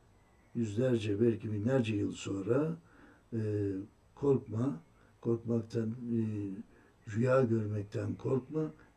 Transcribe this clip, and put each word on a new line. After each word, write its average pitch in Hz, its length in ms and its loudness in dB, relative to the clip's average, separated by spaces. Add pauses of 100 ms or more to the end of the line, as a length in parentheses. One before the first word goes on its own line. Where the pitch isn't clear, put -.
(540)
yüzlerce, 110 680 0
belki 110 320 0
binlerce 110 440 2
yıl 107 160 0
sonra, 117 640 -2 (560)
e, 113 60 -2 (760)
korkma, 131 680 0 (400)
korkmaktan, 113 680 0
e, 120 300 -2 (880)
rüya 123 320 6
görmekten 107 720 0
korkma. 147 560 -2 (260)